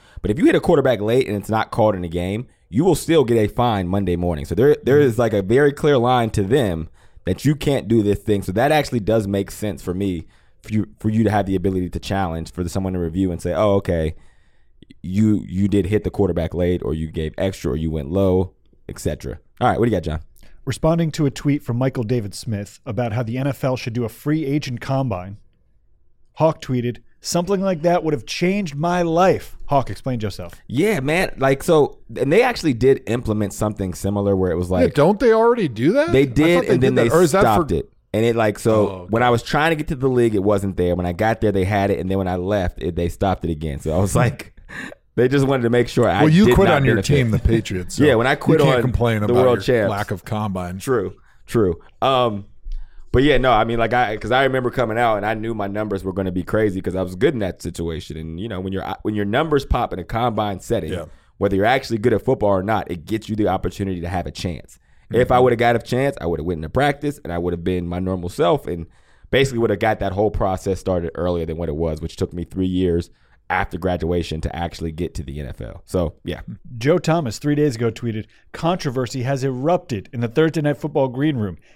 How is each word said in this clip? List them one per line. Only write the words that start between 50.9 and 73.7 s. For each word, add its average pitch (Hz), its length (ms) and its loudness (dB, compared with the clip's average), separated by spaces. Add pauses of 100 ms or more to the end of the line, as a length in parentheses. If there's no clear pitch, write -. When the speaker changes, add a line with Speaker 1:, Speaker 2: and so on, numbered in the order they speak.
Speaker 1:
true. 95 320 2 (240)
Um, 120 420 0 (640)
but 127 120 4
yeah, 143 160 6
no, 127 120 4
I 110 120 6
mean, 117 160 0
like, 113 140 2
I, 113 240 2
'cause 107 140 -4
I 127 120 4
remember 131 260 0
coming 113 300 -2
out 113 180 4
and 101 80 -2
I 110 80 0
knew 110 220 -4
my 101 120 -4
numbers 101 360 -4
were 92 100 -4
gonna 95 180 -2
be 90 120 -2
crazy 104 380 0
'cause 90 140 -4
I 92 60 -2
was 92 140 -6
good 151 180 2
in 120 60 -4
that 92 240 -6
situation. 82 540 -8
And, 80 220 -10
you 110 80 -8
know, 95 120 -8
when 95 140 -6
your, 95 100 -4 (180)
when 107 140 -2
your 104 100 0
numbers 139 400 0
pop 120 280 -2
in 90 40 -8
a 90 60 -8
combine 107 560 -2
setting, 90 340 -4
Speaker 3:
Yeah. 82 120 -8 (340)
Speaker 1:
whether 98 160 2
you're 95 100 4
actually 117 340 0
good 120 140 2
at 98 100 0
football 104 260 2
or 95 140 2
not, 101 280 -2
it 82 140 -10
gets 104 220 -6
you 110 80 -4
the 104 120 2
opportunity 92 540 -4
to 82 60 -8
have 87 200 -4
a 76 40 -12
chance. - 460 -10 (340)
If 123 200 2
I 123 40 4
Speaker 3:
Mm-hmm. 127 80 6
Speaker 1:
would 127 80 6
have 113 80 0
got 117 160 4
a 113 40 2
chance, 131 400 -2
I - 60 -8
would 82 140 -2
have 76 80 -6
went 90 100 -4
into 80 120 -10
practice 143 540 -2
and - 80 -10
I 85 60 -4
would 87 160 -2
have 85 100 -6
been 90 240 -2
my 87 120 -6
normal 92 300 -4
self 156 360 0
and 82 220 -8 (420)
basically 127 300 2
would 113 100 4
have 101 80 2
got 110 220 0
that 98 140 -4
whole 101 180 2
process 95 480 -2
started 87 340 -2
earlier 87 320 -2
than 80 120 -6
what 85 120 -4
it 73 60 -4
was, 78 260 -4
which 80 140 -8
took 87 180 -4
me 85 120 -6
three 92 200 -4
years 90 460 0 (360)
after 92 300 -2